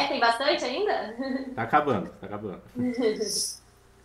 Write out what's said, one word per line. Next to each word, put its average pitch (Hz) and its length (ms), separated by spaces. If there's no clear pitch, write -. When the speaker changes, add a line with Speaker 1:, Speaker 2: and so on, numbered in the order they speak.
Speaker 1:
é? 277 40
Tem 269 120
bastante 277 460
ainda? 247 500
<laughs> - 220
Speaker 2:
Tá 113 80
acabando, 131 460
tá - 60
acabando. 101 360
Speaker 1:
<laughs> 233 920